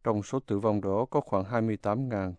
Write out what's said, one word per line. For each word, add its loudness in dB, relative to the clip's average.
trong 0
số -2
tử -2
vong 2
đó 2
có 0
khoảng 0
hai -2
mươi 0
tám -2
ngàn -2